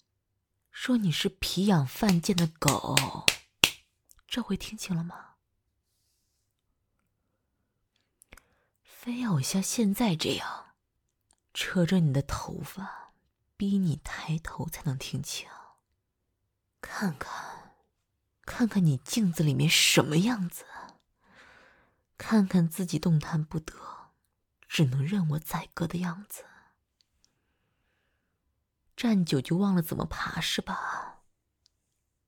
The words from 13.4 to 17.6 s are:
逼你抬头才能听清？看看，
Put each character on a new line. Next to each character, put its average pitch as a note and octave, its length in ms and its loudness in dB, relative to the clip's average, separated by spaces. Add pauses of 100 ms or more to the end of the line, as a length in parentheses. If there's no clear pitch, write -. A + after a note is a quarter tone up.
逼 G3 200 0
你 F3+ 200 2
抬 - 420 -6
头 - 280 -8
才 - 160 -10
能 C3+ 140 -2
听 C3+ 240 -6
清？ - 280 -10 (1300)
看 - 360 -4
看， - 580 -12 (680)